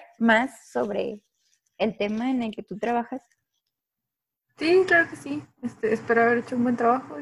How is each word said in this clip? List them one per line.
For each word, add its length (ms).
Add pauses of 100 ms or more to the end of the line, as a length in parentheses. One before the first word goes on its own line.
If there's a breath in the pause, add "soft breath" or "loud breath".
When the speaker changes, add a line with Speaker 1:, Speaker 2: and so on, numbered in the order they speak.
(180)
Speaker 1:
más 540
sobre 500 (560)
el 200
tema 340
en 120
el 120
que 80
tú 160
trabajas? 420 (1400)
Speaker 2:
Sí, 300
claro 220
que 80
sí. 260 (200)
Este, 280
espero 300
haber 160
hecho 180
un 80
buen 140
trabajo. 440